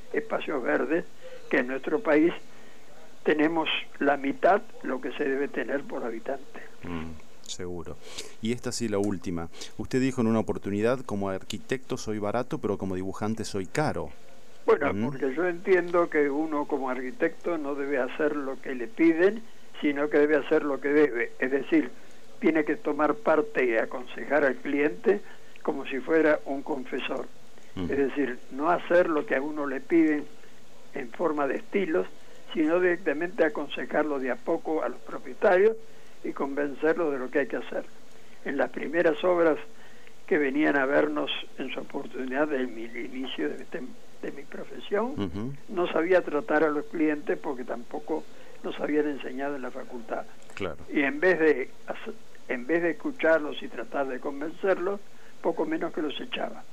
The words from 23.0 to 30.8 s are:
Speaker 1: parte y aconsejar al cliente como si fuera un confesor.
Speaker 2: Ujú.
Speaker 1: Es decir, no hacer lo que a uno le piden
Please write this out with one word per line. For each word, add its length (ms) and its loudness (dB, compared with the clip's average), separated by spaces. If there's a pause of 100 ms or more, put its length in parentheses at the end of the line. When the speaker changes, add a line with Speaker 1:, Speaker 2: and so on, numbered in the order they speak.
Speaker 1:
parte 500 2
y 100 4
aconsejar 680 0
al 120 4
cliente 680 2 (400)
como 260 -2
si 120 -4
fuera 460 4
un 160 -4
confesor. 680 -4 (480)
Speaker 2:
Ujú. 160 -2
Speaker 1:
Es 60 0
decir, 400 2 (140)
no 180 0
hacer 400 6
lo 160 2
que 100 0
a 60 2
uno 260 -4
le 140 -4
piden 440 4 (680)